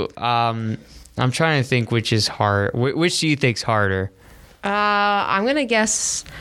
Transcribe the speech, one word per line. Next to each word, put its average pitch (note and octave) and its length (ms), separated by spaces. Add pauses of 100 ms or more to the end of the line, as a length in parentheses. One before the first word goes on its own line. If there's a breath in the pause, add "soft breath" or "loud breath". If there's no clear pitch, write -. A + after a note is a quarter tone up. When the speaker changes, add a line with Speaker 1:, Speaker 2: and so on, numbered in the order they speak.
(180)
Speaker 1:
um, A#2 600 (400 loud breath)
I'm B2+ 140
trying D3+ 320
to - 40
think A#2+ 220
which A#2 240
is G#2+ 140
hard. G2+ 460
Wh-, B2 220
which F3 240
do D#3+ 80
you D3+ 80
think's B2+ 280
harder? G2 480 (520 loud breath)
Speaker 2:
Uh, G3+ 60
I'm G#3 760
gonna C#4 200
guess A3 580 (180 loud breath)